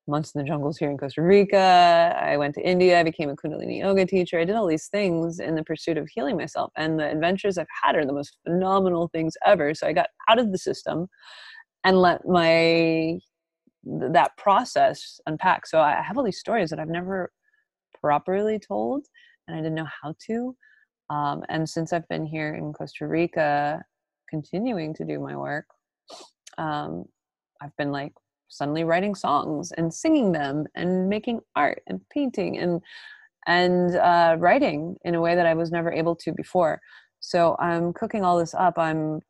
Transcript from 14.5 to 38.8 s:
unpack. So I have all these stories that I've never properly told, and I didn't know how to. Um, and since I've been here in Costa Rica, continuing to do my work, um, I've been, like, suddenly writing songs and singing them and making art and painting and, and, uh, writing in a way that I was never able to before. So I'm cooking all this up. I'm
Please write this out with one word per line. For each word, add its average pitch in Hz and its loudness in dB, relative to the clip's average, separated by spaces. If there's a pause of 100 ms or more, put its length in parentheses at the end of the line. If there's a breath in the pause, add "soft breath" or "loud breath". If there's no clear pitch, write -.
unpack. 160 -2
So 160 0
I 147 2
have 202 -6
all 277 0
these 185 -4
stories 202 -2
that 156 -8
I've 156 -8
never 180 -6 (720)
properly 196 0
told, 233 -4 (420 soft breath)
and 165 -10
I 160 -6
didn't 160 -4
know 160 -6 (140)
how 151 -10 (140)
to. 240 -6 (540 soft breath)
Um, 147 -4
and 160 -4
since 165 -6
I've 165 -4
been 160 -6
here 156 -8
in 151 -10
Costa 151 -10
Rica, 156 -2 (480)
continuing 165 -6
to 165 -10
do 147 -6
my 143 -10
work, 139 -8 (880 loud breath)
um, 151 -6 (560)
I've 143 -16
been, 143 -2
like, 143 -8 (340)
suddenly 151 -4
writing 180 0
songs 147 -2
and 165 -2
singing 294 2
them 147 -2 (100)
and 185 -2
making 214 -4 (160)
art - 0
and 185 -8 (100)
painting 247 -4
and, 175 -2 (640 loud breath)
and, 180 2
uh, 170 4
writing 175 2
in 170 -2
a 165 0
way 170 2
that 175 4
I 165 4
was 165 -2
never 170 -2
able 165 0
to - -8
before. 160 -2 (400 soft breath)
So 170 2
I'm 170 -2
cooking 220 -6
all 175 2
this 170 -2
up. 180 0
I'm 156 -2